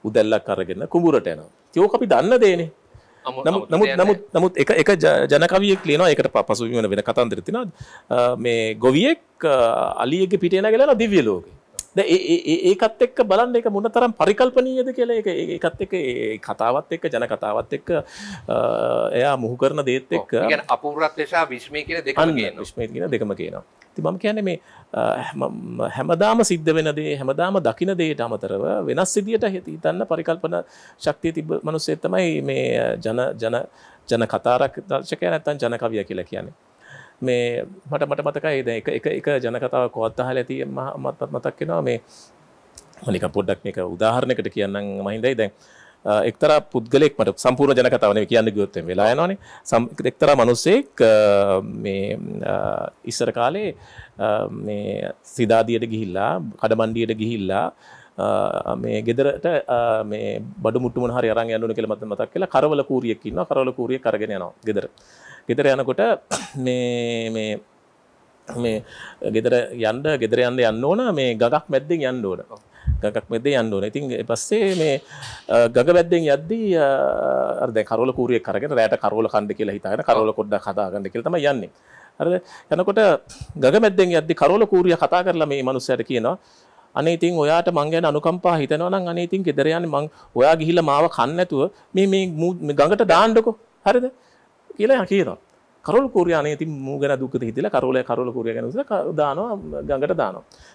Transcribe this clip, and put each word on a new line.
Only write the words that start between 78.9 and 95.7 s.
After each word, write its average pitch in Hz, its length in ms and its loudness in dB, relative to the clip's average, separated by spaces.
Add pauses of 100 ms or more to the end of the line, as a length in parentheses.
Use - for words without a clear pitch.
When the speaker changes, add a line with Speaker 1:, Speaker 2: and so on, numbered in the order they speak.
Speaker 1:
කරවල 107 240 0
කන්න 104 240 0
කියලා 101 240 -4
හිතාගෙන 101 320 -4
කරවල 110 240 4
පොඩ්ඩක් 104 400 -4
හදා 95 200 -2
ගන්න 95 200 -6
කියලා 117 160 -6
තමයි 156 240 0
යන්නේ. 107 200 -4 (440)
හරිද? 180 260 0 (300)
යනකොට 202 320 2 (560)
ගඟ 143 220 6
මැද්දෙන් 185 340 4
යද්දී 156 260 0
කරවල 190 240 6
කූරියා 180 380 4
කතා 180 240 2
කරලා 160 240 0
මේ 139 100 -2
මනුස්සයාට 127 460 -2
කියනවා, 127 300 0 (580)
"අනේ 165 240 0
ඉතින් 175 160 0
ඔයාට 160 320 2
මං 156 240 0
ගැන 165 140 0
අනුකම්පා 165 580 2
හිතෙනවා 151 260 -2
නම් 185 180 -2
අනේ 170 200 -4
ඉතින් 190 160 -2
ගෙදර 143 240 0
යන්නේ 165 240 -2
මං 147 160 -2 (280)
ඔයා 143 200 6
ගිහිල්ලා 160 360 2
මාව 160 200 4
කන්න 135 240 0
නැතුව 175 360 0 (220)
මේ, 196 140 2
මේ 190 240 0
මූ-, 170 300 -2
මේ 147 140 -4
ගඟට 170 280 4
දාන්නකෝ." 220 560 4 (260)
හරිද? 247 220 2 (720)
කියලා 220 280 2
කියනවා. 170 320 0 (480)